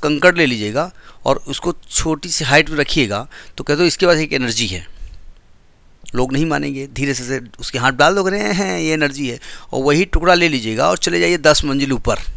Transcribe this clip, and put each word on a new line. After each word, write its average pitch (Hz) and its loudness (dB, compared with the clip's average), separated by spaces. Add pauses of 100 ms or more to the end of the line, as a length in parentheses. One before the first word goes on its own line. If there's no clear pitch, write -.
कंकड़ 156 4
ले 165 4
लीजिएगा 120 -2 (340)
और 131 2
उसको 165 -6 (160)
छोटी 160 -2
सी 156 -2
हाइट 151 4
में 156 -4
रखिएगा, 120 0 (280)
तो - -10
कह 147 0
दो, 165 2
"इसके 175 2
पास 175 6
एक 156 -4
एनर्जी 120 -2
है।" 92 -8 (1300)
लोग 127 -2
नहीं 147 0
मानेंगे, 143 -4
धीरे 135 -4
से, 123 -6
से 131 -4 (200)
उसके - -6
हाथ 131 2
डाल 147 4
दो, 196 0
कह 190 2
रहे 208 -2
हैं, 208 -2
"हैं, 185 -2
ये 156 0
एनर्जी 143 -2
है।" 117 -6 (320)
और 135 -2
वही 147 4
टुकड़ा 175 4
ले 175 4
लीजिएगा 123 0
और 180 2
चले 175 0
जाइए 170 2
दस 147 4
मंजिल 139 0
ऊपर 113 0 (200)